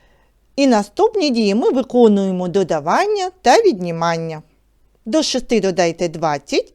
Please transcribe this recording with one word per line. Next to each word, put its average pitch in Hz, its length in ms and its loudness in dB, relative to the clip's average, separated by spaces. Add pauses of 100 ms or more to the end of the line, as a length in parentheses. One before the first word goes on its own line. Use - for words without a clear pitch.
(560)
І 277 100 2
наступні 302 640 0
дії 220 240 0
ми 311 160 0
виконуємо 208 760 2
додавання 196 840 -2 (120)
та 277 180 6
віднімання. 170 840 -2 (640)
До 302 140 0
шести 240 380 -2
додайте 175 480 -2
двадцять 160 680 -4